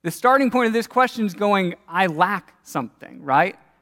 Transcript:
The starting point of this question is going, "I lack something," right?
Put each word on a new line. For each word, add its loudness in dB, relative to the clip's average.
The -6
starting 2
point 2
of -2
this -2
question -2
is -6
going, 0
"I 0
lack -2
something," -8
right? 2